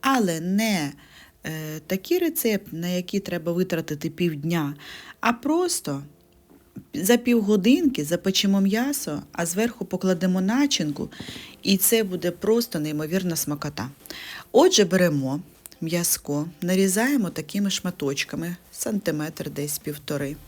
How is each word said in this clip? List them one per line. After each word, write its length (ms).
але 380
не, 540
е, 440
такий 320
рецепт, 540
на 140
який 320
треба 320
витратити 580
півдня, 680
а 140
просто 680
за 240
півгодинки 880
запечемо 560
м'ясо, 680
а 140
зверху 400
покладемо 560
начинку, 680
і 140
це 260
буде 280
просто 480
неймовірна 560
смакота. 540
Отже, 340
беремо 560
м'яско, 680
нарізаємо 680
такими 400
шматочками, 840
сантиметр 800
десь 300
півтори. 560